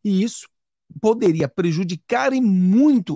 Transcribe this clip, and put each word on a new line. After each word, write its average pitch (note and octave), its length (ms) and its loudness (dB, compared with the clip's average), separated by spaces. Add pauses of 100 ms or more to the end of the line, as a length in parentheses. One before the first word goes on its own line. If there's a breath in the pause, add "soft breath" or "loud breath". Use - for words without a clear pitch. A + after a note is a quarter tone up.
E G3 200 0
isso - 240 -8 (520)
poderia G3 480 0
prejudicar F3+ 840 -4
e C4 80 0
muito G3+ 760 2